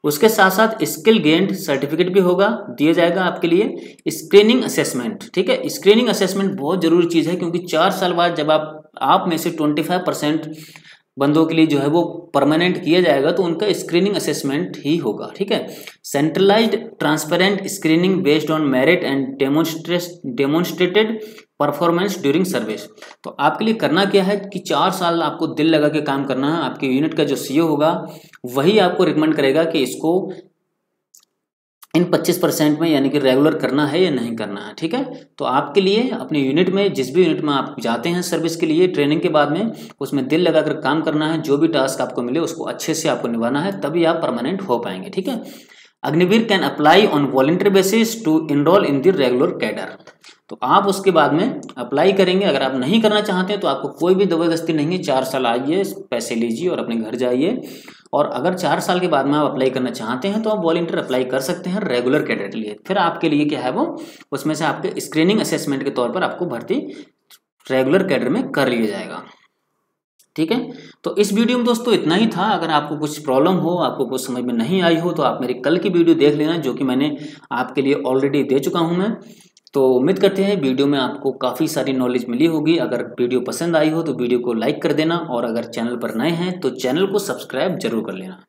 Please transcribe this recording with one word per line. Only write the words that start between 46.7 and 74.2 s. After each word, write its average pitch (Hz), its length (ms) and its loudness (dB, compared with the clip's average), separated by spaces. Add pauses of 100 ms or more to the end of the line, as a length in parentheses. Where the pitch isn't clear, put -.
on 147 200 2
voluntary 165 420 2
basis 196 380 4 (140)
to 156 100 2 (160)
enroll 151 360 4
in 139 160 0
the 180 120 4
regular 131 340 2 (120)
cadre। 101 280 -4 (640)
तो - 140 -14
आप 185 240 2
उसके 190 240 0
बाद 147 220 4
में 202 280 0 (160)
apply 139 360 2
करेंगे। 190 320 2
अगर 139 180 0
आप 135 120 -2
नहीं 156 260 2
करना 214 200 2
चाहते 185 320 -2
हैं 196 80 -4
तो 170 60 -2
आपको 135 240 -4
कोई 180 240 0
भी 196 100 2
ज़बरदस्ती 165 480 0
नहीं 151 140 0
है, 180 120 -2
चार 131 260 0
साल 127 220 -4
आइए, 135 360 -2 (280)
पैसे 120 240 -6
लीजिए 117 340 -2
और 143 100 -4
अपने 117 160 -6
घर 113 220 -6
जाइए। 127 440 -2 (520)
और 143 140 2
अगर 151 280 -2
चार 170 240 0
साल 180 200 0
के 180 80 0
बाद 139 180 2
में 143 80 2
आप 147 180 0
apply 131 180 0
करना 127 220 -2
चाहते 120 360 -6
हैं 214 140 -2
तो 220 80 -2
आप 202 140 -2
volunteer 165 360 0
apply 127 260 -2
कर 135 160 -2
सकते 175 280 -6
हैं 190 120 -2
regular 131 420 0
कैडर 101 240 -4
के 98 100 -10
लिए। 104 180 -8 (120)
फिर - 100 -2
आपके 165 320 0
लिए 147 160 2
क्या 147 160 -4
है 127 100 -2
वो, 240 140 -2 (460)
उसमें 151 240 -4
से 156 100 -4
आपके - 360 -4
screening 180 380 0
assessment 143 440 -2
के 139 80 -2
तौर 120 200 -2
पर - 120 -2
आपको 180 240 -4
भर्ती 135 280 -6 (920)
regular 131 420 2
कैडर 123 220 0
में 233 200 0
कर 135 200 0
लिया 117 180 0
जाएगा। 92 360 -8 (1120)
ठीक 160 160 0
है, 247 200 -4 (320)
तो - 120 -4
इस 202 180 2
video 233 240 2
में 240 80 0
दोस्तों 233 280 0
इतना 160 220 2
ही 220 120 2
था। 180 220 -2
अगर 165 220 -2
आपको 147 260 0
कुछ 147 220 -6
problem 143 360 2
हो, 165 240 0
आपको 135 260 -2
कुछ 127 200 -6